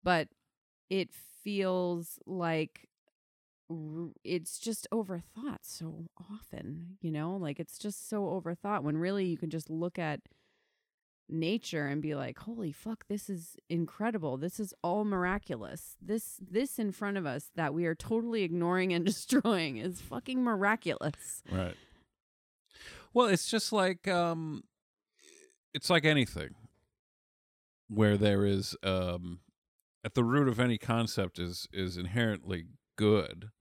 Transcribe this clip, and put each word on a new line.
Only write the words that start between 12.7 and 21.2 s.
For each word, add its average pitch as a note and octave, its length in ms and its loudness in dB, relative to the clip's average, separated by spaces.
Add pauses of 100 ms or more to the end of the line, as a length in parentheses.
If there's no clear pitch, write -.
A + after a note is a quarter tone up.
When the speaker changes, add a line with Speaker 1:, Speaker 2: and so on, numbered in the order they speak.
Speaker 1:
fuck, - 380 -12
this G3+ 220 -6
is E3 260 -8 (140)
incredible. E3+ 680 -2
This E3+ 240 -6
is G3+ 220 -6
all G3+ 240 0
miraculous. F3+ 960 -4
This, G#3+ 380 -4
this G3 400 -2
in G#3+ 140 -2
front G3+ 240 -4
of F#3 80 -2
us C#3 300 -4
that D3+ 180 0
we E3+ 140 0
are D#3+ 80 2
totally A3+ 480 0
ignoring F3+ 500 2
and E3+ 140 2
<laughs> - 0 -
destroying F#3 720 2
is F3 240 -6
fucking B3+ 420 -4
miraculous." G3+ 1080 0